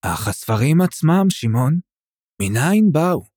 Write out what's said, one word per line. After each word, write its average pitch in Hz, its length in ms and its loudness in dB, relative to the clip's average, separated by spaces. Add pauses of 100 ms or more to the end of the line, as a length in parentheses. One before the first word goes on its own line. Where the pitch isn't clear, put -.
אך 85 260 -6
הספרים 120 540 0
עצמם, 180 480 0
שמעון, 127 500 -2 (640)
מנין 160 500 2
באו? 156 340 0 (120)